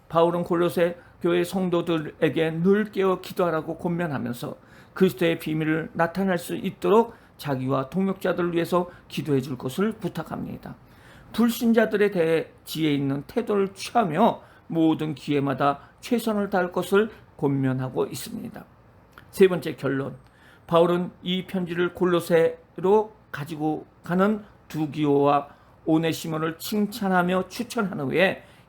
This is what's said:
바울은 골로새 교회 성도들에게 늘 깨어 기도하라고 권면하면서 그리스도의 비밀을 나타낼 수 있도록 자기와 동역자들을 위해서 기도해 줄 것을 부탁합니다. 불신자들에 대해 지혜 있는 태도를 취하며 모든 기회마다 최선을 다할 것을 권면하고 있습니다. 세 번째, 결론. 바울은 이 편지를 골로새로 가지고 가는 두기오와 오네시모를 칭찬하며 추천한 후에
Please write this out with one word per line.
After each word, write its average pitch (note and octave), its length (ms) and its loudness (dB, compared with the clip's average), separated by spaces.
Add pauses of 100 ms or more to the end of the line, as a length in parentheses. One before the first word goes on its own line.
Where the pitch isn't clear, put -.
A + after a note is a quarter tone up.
바울은 E3+ 360 2
골로새 F3 540 0 (240)
교회 F3 220 2
성도들에게 E3 1080 0 (120)
늘 G3+ 220 4
깨어 F#3+ 360 0
기도하라고 D#3+ 560 -2
권면하면서 D3+ 800 -4 (400)
그리스도의 E3+ 420 2
비밀을 D#3 560 -2
나타낼 F3 460 0
수 E3+ 160 -8
있도록 G3 580 2 (240)
자기와 C3+ 520 -2
동역자들을 F3+ 640 -2
위해서 F3 360 0 (180)
기도해 C#3 340 0
줄 B2 160 -6
것을 F#3 360 -4
부탁합니다. - 840 -8 (580)
불신자들에 A3 760 2
대해 E3 380 0 (160)
지혜 D#3 300 0
있는 C#3 340 -2
태도를 G3+ 480 0
취하며 G3 640 2 (240)
모든 D#3+ 480 2
기회마다 C#3 680 -2 (180)
최선을 G#3+ 500 -2
다할 F3+ 220 0
것을 G3 400 2 (260)
권면하고 C3 720 0
있습니다. - 580 -12 (640)
세 - 180 6
번째, E3 280 -2
결론. C3+ 400 -4 (500)
바울은 F3 460 2 (100)
이 F3+ 240 -4
편지를 F3 480 -4
골로새로 F3 1200 0 (180)
가지고 D3+ 540 -4 (180)
가는 G3+ 400 2 (240)
두기오와 C#3+ 800 0 (360)
오네시모를 D#3+ 720 -2
칭찬하며 F#3+ 920 0
추천한 G#3 520 -6
후에 D3 440 0 (260)